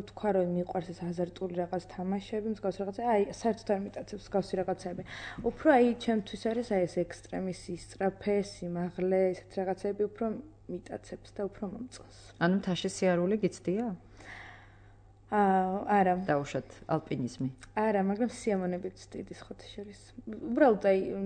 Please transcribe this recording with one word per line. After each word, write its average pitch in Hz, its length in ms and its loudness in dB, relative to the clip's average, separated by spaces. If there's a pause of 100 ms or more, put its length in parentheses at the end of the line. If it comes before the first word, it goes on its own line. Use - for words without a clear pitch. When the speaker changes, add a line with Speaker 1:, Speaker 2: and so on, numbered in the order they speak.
Speaker 1:
ვთქვა, - 320 -2
რომ 180 120 4 (120)
მიყვარს 175 320 -4
ეს - 160 -12
აზარტული 175 480 -4
რაღაც 175 320 -2
თამაშები, 196 640 -4
მსგავსი 190 320 -2
რაღაცა, 196 240 -6
აი, 214 140 6 (100)
საერთოდ 220 400 -2
არ 196 80 0
მიტაცებს - 480 -10
მსგავსი 190 320 0
რაღაცეები. 180 420 -4 (380)
უფრო, - 320 0
აი, 247 140 10 (180)
ჩემთვის 214 380 0 (100)
არის, 233 160 -2
აი, 190 160 4
ეს 165 160 0
ექსტრემის 175 600 -6 (120)
ისწრაფე, 190 720 -2
სიმაღლე, 180 760 0 (120)
ესეთ - 240 -12
რაღაცეები 196 480 -2
უფრო 208 220 -2 (420)
მიტაცებს - 640 -10
და 208 160 -6
უფრო - 240 -12
მომწონს. - 440 -14 (280)
Speaker 2:
ანუ 180 160 6
მთაში 185 320 -2
სიარული 185 480 2
გიცდია? 185 440 0 (1500)
Speaker 1:
აა, 190 440 4 (120)
არა. 185 260 6 (140)
Speaker 2:
დაუშვათ, 143 400 0 (160)
ალპინიზმი. 135 640 -2 (240)
Speaker 1:
არა, 214 320 2
მაგრამ 208 320 2
სიამონებით 185 640 -2
ვცდიდი, - 320 -12
სხვათა - 400 -18
შორის. 208 280 -16 (280)
უბრალოდ, 233 560 6
აი, 196 140 6 (280)